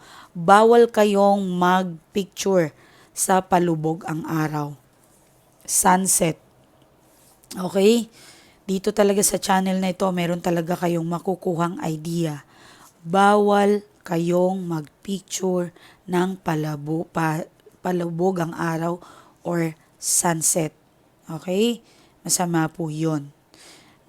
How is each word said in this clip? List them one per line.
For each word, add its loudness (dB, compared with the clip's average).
bawal 6
kayong 2
mag-picture 0
sa 2
palubog 0
ang -6
araw. -4
Sunset. 2
Okay? 2
Dito -2
talaga 2
sa 0
channel 0
na -2
ito, -6
meron -2
talaga -2
kayong -2
makukuhang -4
idea. -4
Bawal 4
kayong 0
mag-picture -6
ng 0
palabo-, -4
pa-, -2
palubog -2
ang -4
araw -4
or -4
sunset. -2
Okay? -2
Masama 0
po -6
yun. -4